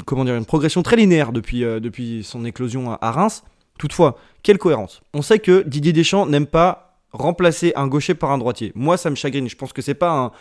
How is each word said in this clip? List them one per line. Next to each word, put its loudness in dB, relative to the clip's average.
comment -2
dire, -2
une -4
progression 0
très 2
linéaire 4
depuis, -4
euh, -2
depuis -8
son -12
éclosion -6
à, -10
à -2
Reims. -2
Toutefois, 2
quelle 6
cohérence. -2
On -2
sait 4
que 4
Didier 0
Deschamps 2
n'aime 0
pas 0
remplacer 0
un 0
gaucher -2
par -4
un 0
droitier. -6
Moi, 0
ça -4
me -4
chagrine. -4
Je -14
pense -14
que -8
c'est -4
pas -2
un, -2